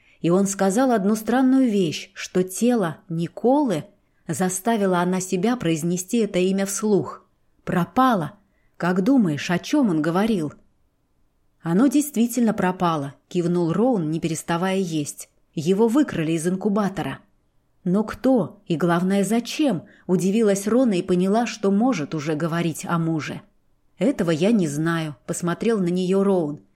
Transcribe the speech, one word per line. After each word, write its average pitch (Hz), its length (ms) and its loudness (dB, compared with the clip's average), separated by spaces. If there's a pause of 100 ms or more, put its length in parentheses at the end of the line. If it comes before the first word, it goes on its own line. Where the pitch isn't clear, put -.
(220)
и 160 80 0
он 190 180 4
сказал 196 440 2
одну 214 240 2
странную 254 540 2
вещь, 196 440 -2
что - 300 -4
тело 202 540 0 (120)
Николы», 196 760 0 (420)
заставила 185 720 0
она 180 200 0
себя 196 360 -2
произнести 175 640 -2
это 202 200 -2
имя 190 260 0
вслух, 196 600 -2 (380)
«пропало. 180 720 0 (440)
Как 185 260 0
думаешь, 190 460 2
о 180 80 0
чём 254 320 0
он 160 120 0
говорил?» 170 520 0 (1080)
«Оно 180 240 2
действительно 240 680 2
пропало», 180 640 -2 (120)
кивнул 175 440 0
Роун, 190 400 0
не 160 80 -2
переставая 170 580 -2
есть. 160 520 -4 (260)
«Его 190 320 2
выкрали 170 460 0
из 165 140 -2
инкубатора». 190 720 -2 (640)
«Но 190 200 0
кто? 226 640 0
И 175 100 -2
главное, 185 480 2
зачем?» 233 640 -2 (220)
удивилась 196 600 2
Рона 233 260 4
и 175 80 0
поняла, 190 440 2
что 196 240 -2
может 196 460 0
уже 156 200 -4
говорить 165 500 -4
о 170 120 -2
муже. 160 440 -4 (560)
«Этого 196 340 0
я 170 200 2
не 190 160 2
знаю», 160 480 -4 (100)
посмотрел 180 540 -2
на 180 80 0
неё 185 360 0
Роун. 175 380 0 (140)